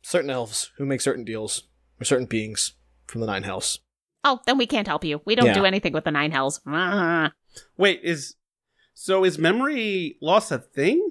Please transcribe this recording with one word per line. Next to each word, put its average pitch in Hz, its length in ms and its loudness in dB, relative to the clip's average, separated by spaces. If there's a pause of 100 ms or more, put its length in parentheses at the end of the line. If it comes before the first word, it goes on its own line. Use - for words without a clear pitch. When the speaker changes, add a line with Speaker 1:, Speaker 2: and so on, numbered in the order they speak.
Speaker 1:
certain 143 300 -2
elves 117 460 -6
who 139 100 -6
make 135 140 -2
certain 123 220 -2
deals, 107 440 -8 (340)
or 117 40 -8
certain 127 200 2
beings 110 480 -4 (320)
from - 160 -8
the 113 60 -2
Nine 98 160 -4
Hells. 95 360 -6 (440)
Speaker 2:
Oh, 269 240 2
then 262 100 2
we 254 80 2
can't 226 220 -2
help 156 160 -2
you. 151 220 -4
We 214 100 2
don't 240 100 6
Speaker 1:
Yeah. 226 80 6
Speaker 2:
do 196 120 4
anything 190 280 2
with 156 120 -2
the 160 60 0
Nine 151 200 0
Hells. 139 340 -2
<laughs> 170 640 0 (460)
Speaker 3:
Wait, 185 260 2
is, 160 320 -4 (580)
so 190 300 2
is 175 140 2
memory 208 840 0
loss 185 300 2
a 135 80 -2
thing 262 520 0